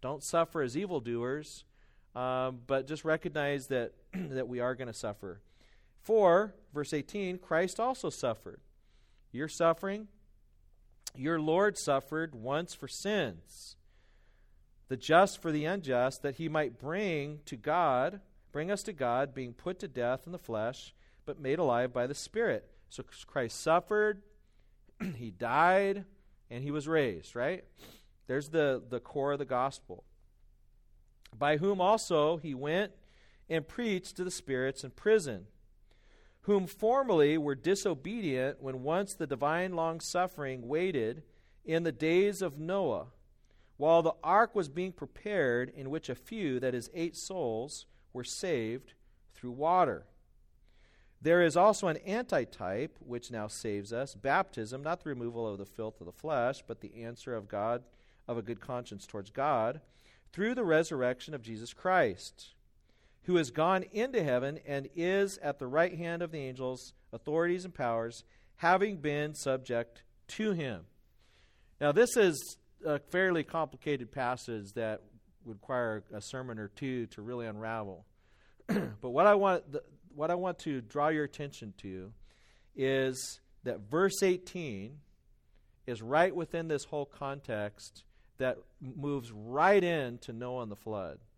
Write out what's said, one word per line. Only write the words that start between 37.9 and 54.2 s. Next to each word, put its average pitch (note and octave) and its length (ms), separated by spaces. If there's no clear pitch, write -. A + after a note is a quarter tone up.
when C3 200
once F3 320
the E3 120
divine D#3 480
long-suffering E3 920
waited D#3 540
in E3 180
the E3 100
days F3+ 500
of D3 160
Noah, D#3 480
while E3 260
the D#3+ 200
ark G3+ 320
was F3+ 140
being F3 240
prepared, C#3 840
in C3+ 160
which D#3+ 180
a B2+ 60
few, D3+ 460
that B2+ 140
is, A#2+ 200
eight E3 220
souls, C3+ 720
were B2 120
saved C3 680
through B2 160
water. C#3+ 560
There E3 220
is D#3+ 140
also G3 320
an D#3+ 100
antitype D3 1040
which A#2+ 300
now G#2+ 180
saves G#2 440
us, C3 220
baptism, C3+ 680